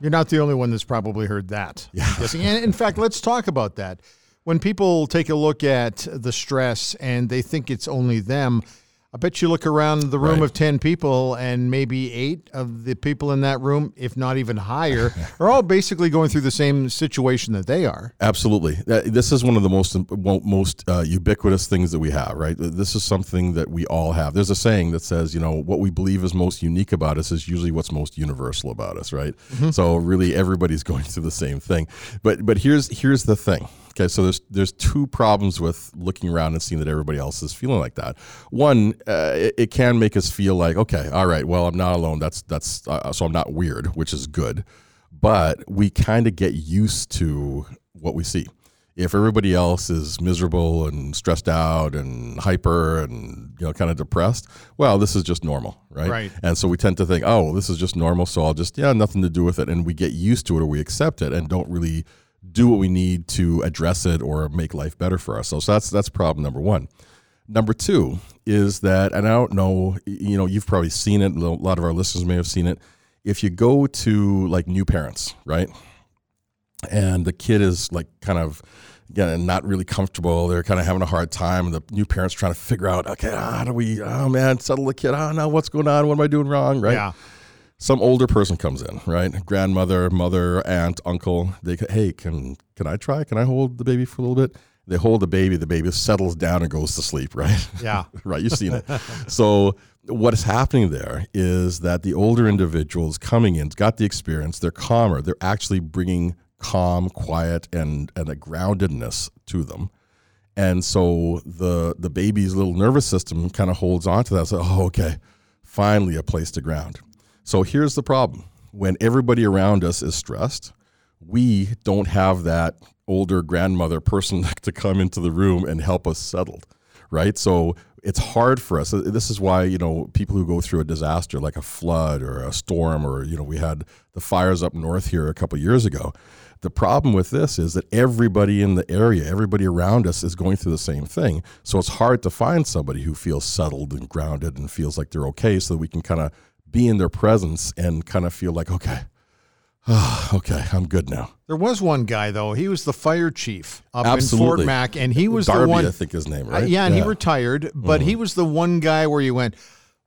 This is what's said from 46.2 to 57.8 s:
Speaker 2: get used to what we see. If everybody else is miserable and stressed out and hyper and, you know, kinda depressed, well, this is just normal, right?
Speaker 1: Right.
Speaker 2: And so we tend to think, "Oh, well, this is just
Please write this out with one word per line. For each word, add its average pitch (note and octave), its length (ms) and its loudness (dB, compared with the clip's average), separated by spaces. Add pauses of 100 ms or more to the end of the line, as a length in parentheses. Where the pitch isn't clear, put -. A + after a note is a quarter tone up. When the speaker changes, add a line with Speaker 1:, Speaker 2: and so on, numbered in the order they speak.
Speaker 2:
get E2+ 220 -2
used E2+ 640 -2
to C#2+ 480 -4 (340)
what D#2+ 160 -6
we E2 80 -4
see. E2 220 -4 (500)
If F2+ 180 -2
everybody G#2 400 4
else F2+ 360 2
is D#2+ 320 -2
miserable E2+ 680 2
and C#2+ 260 -6
stressed E2+ 360 -2
out D#2+ 440 0
and C#2 460 -8
hyper E2+ 640 0
and, B1 580 -12
you E2+ 80 -6
know, D#2 60 -4
kinda E2+ 200 -2
depressed, F2 540 -2 (300)
well, A#2 220 4
this G#2 180 2
is F#2 60 0
just E2+ 200 -4
normal, C2+ 460 -6
right? D#2 200 -4
Speaker 1:
Right. A2 220 -4 (120)
Speaker 2:
And E2+ 140 2
so F#2+ 120 0
we F2 80 2
tend F#2 200 2
to F#2+ 80 2
think, E2+ 220 2
"Oh, F#2+ 160 6
well, D#2 100 0
this F#2+ 160 -2
is F2 80 -2
just F2+ 200 -2